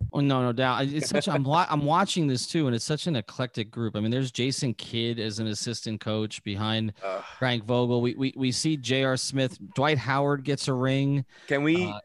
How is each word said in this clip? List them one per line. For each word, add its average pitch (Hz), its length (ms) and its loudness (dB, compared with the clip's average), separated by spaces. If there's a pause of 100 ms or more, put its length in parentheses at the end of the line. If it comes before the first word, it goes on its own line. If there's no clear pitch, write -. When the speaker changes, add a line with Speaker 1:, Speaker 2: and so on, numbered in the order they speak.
(120)
Speaker 1:
Oh, 143 80 0
no, 139 220 4
no 123 100 2
doubt. 127 280 2
I, - 40 0
it's 143 240 -2
such, 147 200 0
I'm 143 140 2
Speaker 2:
<laughs> 135 100 0
Speaker 1:
wa-, 175 160 4
I'm 147 160 0
watching 170 420 2
this 127 200 0
too, 156 200 0
and 120 100 2
it's - 80 -4
such 151 220 -2
an 160 100 2
eclectic 117 540 -4
group. 113 260 -4
I 104 40 0
mean, 110 100 2
there's 127 200 0
Jason 127 440 0
Kidd 117 440 -2
as 107 220 -4
an 110 80 -2
assistant 110 520 -6
coach 107 440 -4
behind 107 480 0 (120)
Speaker 2:
Ugh. 95 200 -4 (140)
Speaker 1:
Frank 120 260 0
Vogel. 120 360 2
We, 123 140 2
we, 135 220 -2
we 131 160 0
see 160 240 0
J 131 280 0
R 131 120 2
Smith. 131 420 -2 (160)
Dwight 143 240 2
Howard 139 460 0
gets 143 240 -2
a 135 40 2
ring. 135 520 2 (240)
Speaker 2:
Can 143 140 2
we, 170 240 4
Speaker 1:
Uh, 104 180 -6